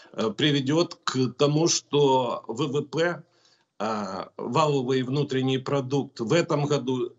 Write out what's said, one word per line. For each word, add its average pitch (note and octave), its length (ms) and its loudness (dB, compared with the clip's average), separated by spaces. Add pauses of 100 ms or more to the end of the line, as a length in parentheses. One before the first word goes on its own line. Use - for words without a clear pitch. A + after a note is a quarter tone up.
(120)
э, G#2+ 240 -2
приведет C#3+ 680 0
к C3 340 0
тому, D3+ 300 4
что C3 800 2
В A#2+ 200 -4
В C#3+ 140 -2
П, E3 400 -2 (560)
а, G2+ 500 -4 (100)
валовый C3+ 640 0
внутренний C3 560 0
продукт C3+ 600 -2
в A2+ 120 -2
этом D#3+ 340 2
году B2+ 520 -2